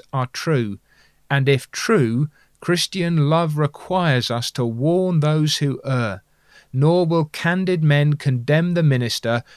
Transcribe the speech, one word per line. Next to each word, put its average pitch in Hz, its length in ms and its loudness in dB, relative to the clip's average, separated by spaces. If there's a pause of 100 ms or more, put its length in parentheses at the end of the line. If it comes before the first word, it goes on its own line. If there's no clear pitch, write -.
(140)
are 127 140 -4
true, 117 520 -4 (500)
and 139 200 0
if 135 220 0
true, 143 580 0 (320)
Christian 170 680 0
love 160 280 0
requires 151 720 -2
us 120 200 -4
to 123 140 -2
warn 160 540 0
those 151 380 0
who 139 260 -2
err. 120 400 -2 (500)
Nor 160 320 4
will 165 200 2
candid 175 580 -2
men 147 300 4
condemn 147 600 0
the 170 80 2
minister 120 600 0 (140)